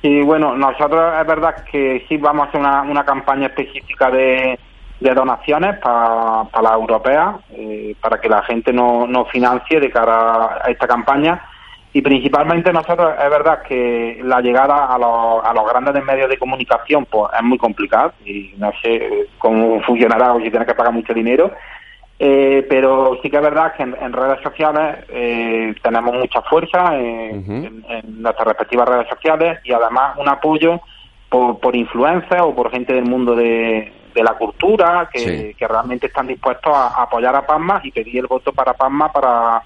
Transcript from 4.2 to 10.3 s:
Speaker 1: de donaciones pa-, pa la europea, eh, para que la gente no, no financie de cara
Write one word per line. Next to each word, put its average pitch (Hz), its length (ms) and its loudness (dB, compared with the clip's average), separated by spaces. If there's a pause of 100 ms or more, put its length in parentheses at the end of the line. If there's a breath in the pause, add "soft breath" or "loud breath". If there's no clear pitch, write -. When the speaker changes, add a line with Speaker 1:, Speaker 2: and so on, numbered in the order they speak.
Speaker 1:
de 131 140 2
donaciones 147 680 0
pa-, 113 720 0
pa 113 100 0
la 113 120 4
europea, 117 640 0 (140)
eh, 107 500 -12
para 110 180 -2
que 113 80 -4
la 107 160 4
gente 117 300 -2
no, 120 340 2
no 127 200 0
financie 127 520 0
de 135 100 2
cara 113 720 2